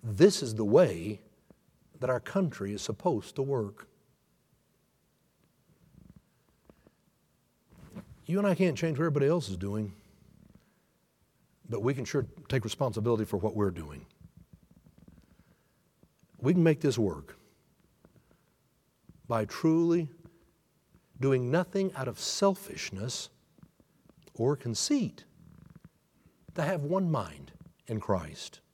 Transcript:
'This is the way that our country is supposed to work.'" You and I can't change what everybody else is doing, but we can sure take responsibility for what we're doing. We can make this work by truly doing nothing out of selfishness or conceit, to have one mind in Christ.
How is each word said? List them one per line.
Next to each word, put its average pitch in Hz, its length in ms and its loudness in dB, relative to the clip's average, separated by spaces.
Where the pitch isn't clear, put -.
'This 123 400 6
is 110 120 -4
the 107 100 0
way 104 560 4
that 123 100 -4
our 123 100 0
country 117 540 -2
is 101 80 -8
supposed 117 560 -4
to 143 40 -2
work.'" 123 460 -4
You 170 120 -2
and 202 80 2
I 196 80 4
can't 170 240 2
change 160 200 -2
what 160 80 0
everybody 143 220 2
else 156 200 2
is 95 100 -6
doing, 101 380 -4
but 110 120 -4
we 123 120 0
can 127 120 -6
sure 131 200 -2
take 131 160 0
responsibility 110 640 0
for 101 120 -4
what 98 180 -2
we're 101 160 2
doing. 80 340 -12
We 139 140 2
can 180 100 6
make 160 180 6
this 127 160 2
work 87 380 -2
by 113 180 0
truly 165 640 2
doing 127 300 2
nothing 180 460 0
out 131 120 -4
of 113 120 -8
selfishness - 1080 -2
or 131 200 0
conceit, 160 680 -2
to - 80 -4
have 156 220 -2
one 175 260 0
mind 92 420 -4
in 110 120 -4
Christ. 85 640 -4